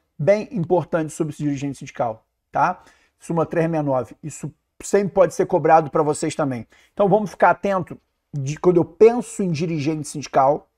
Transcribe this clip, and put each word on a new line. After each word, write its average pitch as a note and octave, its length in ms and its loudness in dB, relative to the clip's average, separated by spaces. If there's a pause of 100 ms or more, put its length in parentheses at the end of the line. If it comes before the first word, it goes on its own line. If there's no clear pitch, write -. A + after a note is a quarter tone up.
(180)
bem G3+ 360 2
importante E3+ 580 -2
sobre D3+ 220 -6
esse D3+ 100 -10
dirigente C#3+ 360 -6
sindical, A#2+ 460 -6 (240)
tá? D#3+ 320 -2 (380)
Súmula E3 260 -2
trezentos E3 280 -2
e - 20 -2
sessenta D3 140 -2
e C3 40 0
nove. B2 300 -4
Isso D3 300 -12 (280)
sempre G3+ 320 0
pode F3 200 4
ser F#3 120 0
cobrado D#3+ 460 4
pra D#3+ 100 2
vocês D3+ 340 -2
também. C3 300 -4 (280)
Então G3+ 160 0
vamos G#3 200 2
ficar - 200 2
atento F#3 500 -2 (340)
de C#3+ 240 -6
quando F3+ 200 4
eu E3 80 4
penso A3+ 580 2
em F3+ 80 -2
dirigente D#3 560 -4
sindical C#3+ 720 0